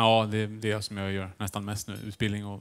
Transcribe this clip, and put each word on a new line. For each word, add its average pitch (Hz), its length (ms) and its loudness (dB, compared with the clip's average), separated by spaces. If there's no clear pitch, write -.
Ja, 113 280 8
det 110 80 2
är 107 80 2
det 107 360 -2
som 104 140 -8
jag 98 160 -2
gör 95 260 -4
nästan 101 260 -4
mest 101 240 -6
nu. 101 60 -8
Utbildning 104 420 -2
och, 101 140 -10